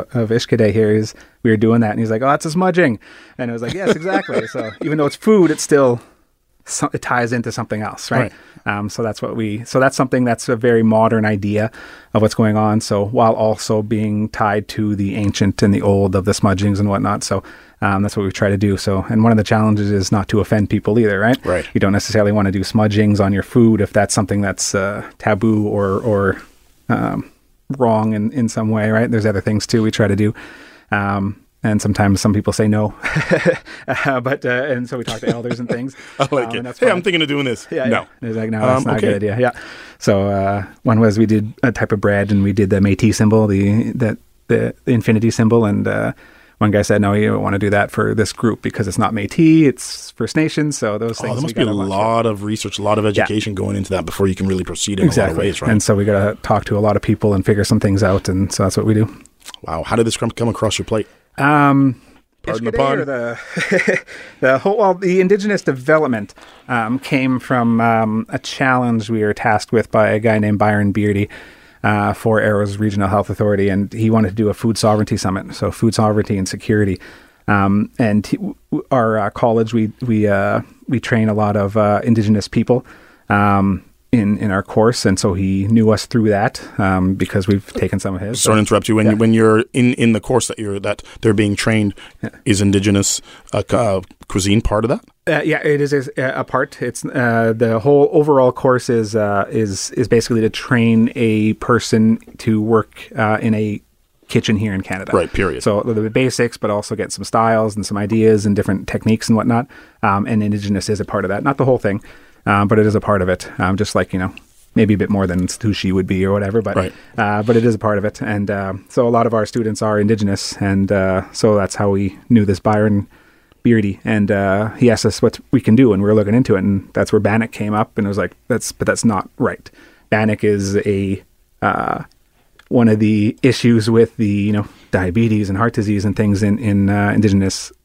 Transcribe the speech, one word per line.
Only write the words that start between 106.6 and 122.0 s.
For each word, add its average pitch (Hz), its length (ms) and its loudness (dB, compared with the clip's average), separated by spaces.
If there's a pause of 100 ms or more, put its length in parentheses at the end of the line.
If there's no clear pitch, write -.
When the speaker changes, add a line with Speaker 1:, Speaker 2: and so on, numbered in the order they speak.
Speaker 1:
also 104 240 -4
get 98 160 -6
some 98 140 -12
styles 113 500 0
and 101 100 -6
some 104 120 -6
ideas 107 500 2
and 101 80 2
different 98 320 -2
techniques - 420 -2
and 113 80 4
whatnot. 117 300 0 (380)
Um, 101 220 2
and 110 140 0
Indigenous 104 480 -2
is 104 120 -2
a 101 40 -4
part 101 200 -4
of 92 60 -2
that. 104 120 -4
Not 139 140 -2
the 143 80 0
whole 123 140 2
thing, 101 240 -4 (440)
um, 101 220 2
but 110 100 4
it 107 80 6
is 104 80 0
a 101 60 2
part 101 220 0
of 90 80 -2
it. - 280 -4
Um, 95 200 0
just 101 160 -4
like, 92 180 -2
you 95 60 -4
know, 92 160 -6 (400)
maybe 107 180 4
a 98 60 2
bit 95 120 -2
more 98 160 0
than 90 200 0
sushi 101 460 -4
would 92 140 0
be 95 200 0
or 95 60 2
whatever, 101 280 -2
but, 101 160 -4
Speaker 2:
Right. 92 160 -2 (240)
Speaker 1:
uh, 104 260 0
but 117 140 2
it 113 80 2
is 117 100 4
a 101 40 -4
part 104 180 0
of 101 80 -2
it. - 160 -6
And, 104 300 -4
uh, 98 240 -4 (160)
so 127 160 0
a 117 40 2
lot 117 160 4
of 110 60 -2
our 110 140 0
students 110 340 -4
are 107 200 0
Indigenous, 104 580 0
and, 98 340 0
uh, 95 300 0 (100)
so 107 220 2
that's 98 220 0
how 104 140 0
we 98 280 -2 (100)